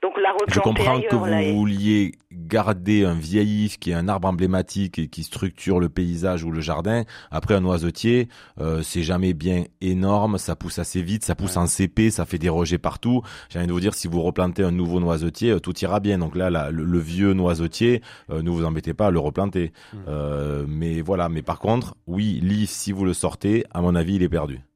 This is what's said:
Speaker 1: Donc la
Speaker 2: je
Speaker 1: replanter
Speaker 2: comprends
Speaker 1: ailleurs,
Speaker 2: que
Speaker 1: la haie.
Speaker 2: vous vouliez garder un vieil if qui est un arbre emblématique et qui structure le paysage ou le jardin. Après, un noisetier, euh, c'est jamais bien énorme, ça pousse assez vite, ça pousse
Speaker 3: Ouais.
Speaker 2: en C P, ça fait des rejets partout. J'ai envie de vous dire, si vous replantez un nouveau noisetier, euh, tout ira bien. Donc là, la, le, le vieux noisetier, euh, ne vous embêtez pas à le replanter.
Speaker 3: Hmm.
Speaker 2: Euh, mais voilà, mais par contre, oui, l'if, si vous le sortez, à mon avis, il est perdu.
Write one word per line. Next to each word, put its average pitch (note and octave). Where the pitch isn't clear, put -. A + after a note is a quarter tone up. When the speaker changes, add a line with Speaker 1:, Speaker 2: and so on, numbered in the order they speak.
Speaker 1:
Donc F#3
la F#3+
Speaker 2:
je G3
Speaker 1:
replanter -
Speaker 2:
comprends B2+
Speaker 1:
ailleurs, A#2+
Speaker 2:
que G2+
Speaker 1:
la G#2
haie. G2+
Speaker 2:
vous G#2
vouliez G#2
garder G2
un F2+
vieil G#2
if -
qui -
est F2
un E2+
arbre F#2+
emblématique F#2
et D#2
qui -
structure F#2
le F2
paysage F2
ou E2
le D#2+
jardin. E2+
Après, D#2+
un F#2+
noisetier, F#2
euh, D#2+
c'est E2+
jamais F2+
bien F2
énorme, G2
ça E2
pousse -
assez F2
vite, F#2+
ça F2
pousse F#2
Speaker 3:
Ouais. F2
Speaker 2:
en F2
C F#2
P, A2
ça F2
fait F2+
des E2
rejets E2
partout. A#2+
J'ai -
envie F2
de F2
vous F2
dire, G#2
si -
vous E2+
replantez F2+
un F2+
nouveau F2
noisetier, E2+
euh, F#2+
tout F2
ira G2+
bien. G2
Donc D#2+
là, F#2
la, D2+
le, D#2+
le F2
vieux F2
noisetier, F#2
euh, D#2+
ne E2+
vous E2+
embêtez D#2+
pas G#2
à G2
le E2+
replanter. F2
Speaker 3:
Hmm. G#2+
Speaker 2:
Euh, D2
mais E2
voilà, F2
mais D#2+
par E2+
contre, A#2
oui, F#2+
l'if, G2+
si -
vous F#2+
le F2+
sortez, G2+
à F2
mon F2
avis, F2
il F2+
est F2+
perdu. D2